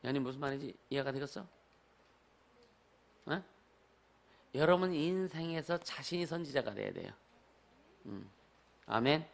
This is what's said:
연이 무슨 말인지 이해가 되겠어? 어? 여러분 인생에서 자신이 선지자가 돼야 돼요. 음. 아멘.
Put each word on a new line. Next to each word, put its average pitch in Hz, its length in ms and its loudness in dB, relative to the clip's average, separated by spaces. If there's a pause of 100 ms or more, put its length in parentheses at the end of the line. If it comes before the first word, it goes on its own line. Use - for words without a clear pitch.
연이 135 140 0
무슨 131 220 -4
말인지 139 340 -4 (160)
이해가 135 220 0
되겠어? 139 340 -6 (1800)
어? 180 160 -2 (1120)
여러분 180 380 6
인생에서 165 840 0
자신이 170 480 -4
선지자가 139 480 0
돼야 101 180 -4
돼요. 90 200 -8 (960)
음. 98 220 -10 (580)
아멘. 135 480 4